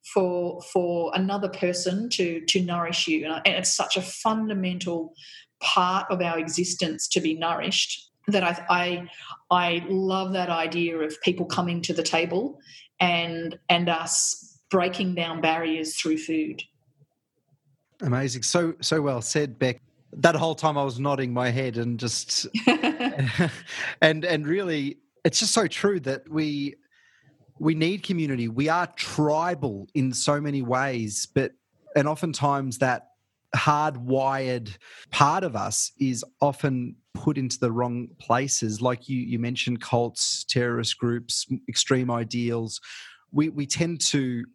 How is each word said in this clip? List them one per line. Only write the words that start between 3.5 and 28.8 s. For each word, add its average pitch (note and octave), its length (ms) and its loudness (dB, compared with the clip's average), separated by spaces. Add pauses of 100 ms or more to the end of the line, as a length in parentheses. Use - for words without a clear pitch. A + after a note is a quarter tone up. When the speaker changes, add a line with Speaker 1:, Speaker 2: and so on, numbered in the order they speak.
Speaker 1:
it's F#3 180 0
such - 220 0
a F#3 40 0
fundamental F#3 1120 -2 (460)
part F#3 500 2
of F3+ 120 0
our E3 180 0
existence D#3+ 720 -2
to - 100 2
be D#3+ 140 0
nourished - 760 -2 (180)
that G3 180 2
I, F3 240 -2
I, F3+ 400 0 (400)
I F3 400 2
love F#3+ 440 0
that F3+ 160 0
idea E3 500 0
of D#3 220 -4
people F3+ 240 0
coming F3 360 -2
to E3+ 120 -4
the E3 100 0
table E3+ 560 0 (420)
and, E3+ 680 0
and F3 220 4
us - 680 -2 (120)
breaking F3+ 460 2
down E3 260 -2
barriers D#3+ 560 0
through D#3 220 0
food. D#3 440 -4 (1400)
Speaker 2:
Amazing. B2+ 420 0
So, E3 360 0
so D#3+ 220 0
well C3 200 0
said, C#3+ 380 -2
Beck. B2+ 220 0 (320)
That D#3 220 6
whole D#3 200 0
time D3+ 220 2
I C#3+ 60 2
was B2+ 160 -2
nodding C3+ 340 0
my B2 180 2
head B2 260 0
and A#2 200 0
just, - 480 -2 (100)
Speaker 1:
<laughs> A3+ 40 0
Speaker 2:
<laughs> - 80 2
and, D#3+ 1600 2
and D#3 200 2
really, D#3+ 520 -2 (260)
it's - 160 4
just G#3+ 140 0
so G#3+ 140 4
true G3+ 340 0
that C3+ 280 -4
we, D3 460 -2 (840)
we D#3 160 2
need E3+ 280 0
community. C#3 460 0
We C3 180 0
are E3+ 200 2 (100)